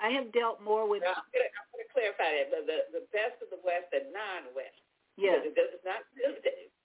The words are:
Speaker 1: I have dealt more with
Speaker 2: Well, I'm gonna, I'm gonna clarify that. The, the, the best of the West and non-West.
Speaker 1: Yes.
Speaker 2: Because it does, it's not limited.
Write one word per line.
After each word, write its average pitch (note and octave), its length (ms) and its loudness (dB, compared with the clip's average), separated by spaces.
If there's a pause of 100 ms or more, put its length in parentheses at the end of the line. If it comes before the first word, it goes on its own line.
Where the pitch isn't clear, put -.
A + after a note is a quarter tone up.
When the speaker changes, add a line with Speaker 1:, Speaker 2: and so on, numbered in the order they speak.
Speaker 1:
I A3 80 2
have B3 240 -2
dealt A#3 280 2
more G#3+ 280 4
with G3+ 160 2
Speaker 2:
Well, F#3 80 2
I'm - 160 -8
gonna, - 160 4
I'm - 280 -10
gonna - 200 -12
clarify G#3+ 440 2
that. C#3 120 2
The, D#3+ 160 0
the, D#3+ 140 0 (200)
the - 140 -8
best G#3 280 0
of - 120 -12
the F3 100 -10
West F3+ 300 0
and C3+ 160 -2
non-West. F#3 720 -8 (360)
Speaker 1:
Yes. F3+ 280 4
Speaker 2:
Because - 0 -
it D3+ 80 -6
does, - 240 2
it's - 80 -14
not - 160 -6 (160)
limited. D4+ 560 -4 (120)